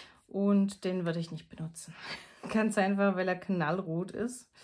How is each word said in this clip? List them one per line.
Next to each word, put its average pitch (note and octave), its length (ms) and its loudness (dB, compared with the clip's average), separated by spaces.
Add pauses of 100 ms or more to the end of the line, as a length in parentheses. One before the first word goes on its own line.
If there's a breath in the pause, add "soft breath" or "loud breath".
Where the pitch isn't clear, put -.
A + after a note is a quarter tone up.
(280 loud breath)
Und G3 560 2
den F#3 220 -2
würde E3+ 140 -2
ich E3 120 -6
nicht - 180 -12
benutzen. - 460 -12 (480 loud breath)
<laughs> - 100 -10
Ganz A3 240 2
einfach, G3 380 4
weil F#3 120 0
er F3+ 80 2
knallrot F3 760 -2
ist. - 380 -6 (140 loud breath)